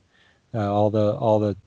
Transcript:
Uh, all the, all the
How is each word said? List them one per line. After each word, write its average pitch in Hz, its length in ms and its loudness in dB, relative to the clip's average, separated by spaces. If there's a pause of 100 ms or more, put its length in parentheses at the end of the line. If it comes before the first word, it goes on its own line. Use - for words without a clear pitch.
(520)
Uh, 101 200 -4
all 104 180 2
the, 107 280 0
all 110 200 2
the 104 180 -2 (100)